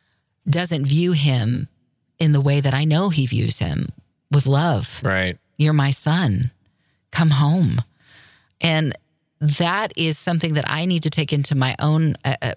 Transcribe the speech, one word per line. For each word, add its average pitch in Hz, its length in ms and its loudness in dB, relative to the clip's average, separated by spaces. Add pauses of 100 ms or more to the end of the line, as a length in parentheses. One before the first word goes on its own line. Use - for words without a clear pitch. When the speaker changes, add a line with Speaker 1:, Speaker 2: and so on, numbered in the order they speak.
(480)
Speaker 1:
doesn't 165 380 0
view 170 260 2
him 127 560 0 (500)
in 156 140 2
the 143 100 4
way 143 180 2
that 135 140 0
I 143 100 0
know 160 240 2
he 151 160 0
views 110 360 -2
him, - 280 -4 (420)
with 139 160 2
love. 139 560 0
Speaker 2:
Right. 92 360 -2 (180)
Speaker 1:
"You're 151 160 2
my 143 180 2
son. 127 600 0 (600)
Come 165 200 2
home." 147 480 2 (840)
And 156 320 0 (480)
that 170 560 0
is 160 220 0
something 170 360 -2
that 147 160 -2
I 160 140 -2
need 175 200 -2
to 156 60 0
take 151 220 -4
into 143 240 -2
my 131 220 0
own, 156 460 0
uh, 131 180 -2
uh, 127 140 -4